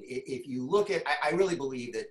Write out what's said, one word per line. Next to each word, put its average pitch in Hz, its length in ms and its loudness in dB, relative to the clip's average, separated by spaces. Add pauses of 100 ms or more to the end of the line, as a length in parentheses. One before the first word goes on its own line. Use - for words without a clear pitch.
i-, 127 200 -6
if - 220 -6
you 127 180 -4
look 202 240 4
at, 175 160 2
I, 147 260 2
I - 20 -
really 180 240 4
believe 127 380 -4
that 110 160 -4